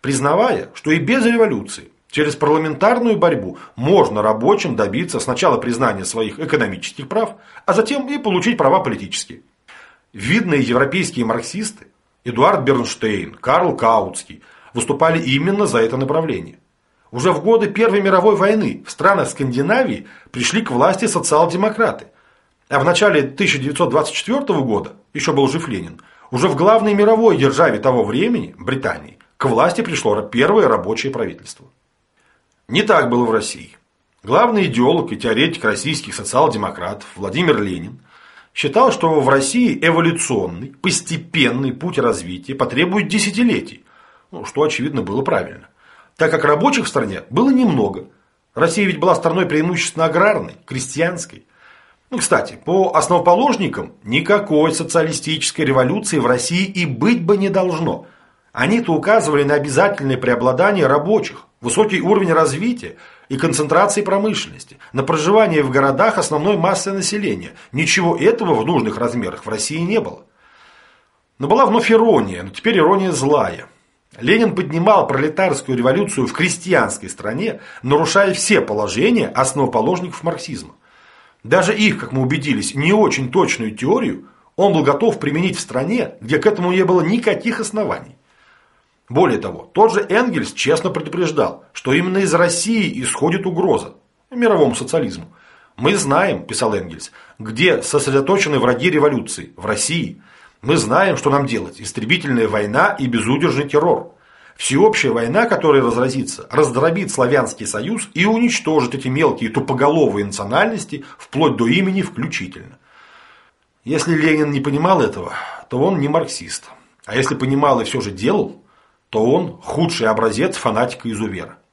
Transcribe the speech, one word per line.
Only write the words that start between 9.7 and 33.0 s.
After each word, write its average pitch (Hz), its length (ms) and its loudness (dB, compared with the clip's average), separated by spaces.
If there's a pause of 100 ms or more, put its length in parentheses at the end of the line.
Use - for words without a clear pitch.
Видные 147 500 0
европейские 120 640 0
марксисты 117 600 -6 (380)
Эдуард 131 380 2
Бернштейн, 107 720 -2
Карл 160 400 0
Каутский – 110 680 0 (300)
выступали 143 480 0
именно 175 460 0
за 117 120 0
это 117 180 0
направление. 135 600 -4 (520)
Уже 135 200 0
в 151 120 -2
годы 220 240 4
Первой 196 340 2
мировой 190 340 4
войны 190 520 0
в - 40 -18
странах 175 380 2
Скандинавии 139 760 -2 (240)
пришли 175 300 -2
к 220 100 -6
власти 180 340 2
социал-демократы, 175 1000 0 (640)
а 139 100 2
в 139 60 0
начале 175 380 4
тысяча 135 360 -2
девятьсот 143 300 -2
двадцать - 260 0
четвертого 214 460 -2
года, 104 320 -2 (200)
еще 147 200 -2
был 135 140 4
жив 160 200 -4
Ленин, 90 340 -10 (300)
уже 127 160 0
в 147 80 0
главной 208 380 4
мировой 214 440 4
державе 139 420 2
того 127 240 2
времени, 135 540 -2
Британии, 85 640 -6 (180)
к - 80 -6
власти 131 360 2
пришло 117 400 -2
первое 156 460 2
рабочее 110 440 -2
правительство. 107 560 -10 (1000)
Не 165 140 0
так 160 260 2